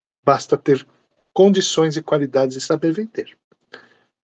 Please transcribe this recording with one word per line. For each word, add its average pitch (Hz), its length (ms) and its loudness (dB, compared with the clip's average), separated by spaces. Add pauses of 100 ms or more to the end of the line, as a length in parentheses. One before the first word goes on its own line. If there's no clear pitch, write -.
(260)
Basta 139 320 0
ter 139 300 0 (460)
condições 180 640 2
e 160 40 -6
qualidades 135 540 -2
e 131 60 -12
saber 160 320 -2
vender. - 440 -8 (960)